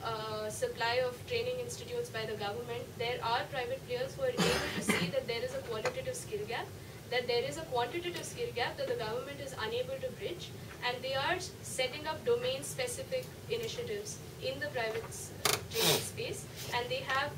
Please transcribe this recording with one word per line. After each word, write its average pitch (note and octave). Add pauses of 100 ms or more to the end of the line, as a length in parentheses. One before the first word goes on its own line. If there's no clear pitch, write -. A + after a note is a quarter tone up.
uh, G#3+
supply B3+
of B4 (120)
training B4
institutes A#4+
by -
the G#3+
government, A#3 (160)
there A#3+
are A#3 (100)
private C4
players B3
who C#4
are B3+
able -
to -
see F3
that C4+
there A#3
is B3+
a - (100)
qualitative A3
skill G#3
gap, C4 (460)
that A#3+
there A#3+
is C#4+
a D#4+
quantitative F4
skill -
gap A#3+
that C4+
the B3
government B3
is -
unable E4+
to B4+
bridge, - (380)
and B3
they C4
are D4+ (240)
setting C4
up D#4
domain-specific B3+ (240)
initiatives - (240)
in C4
the D4
private A3+
s-, - (400)
training -
space, - (280)
and B3
they C4
have C#4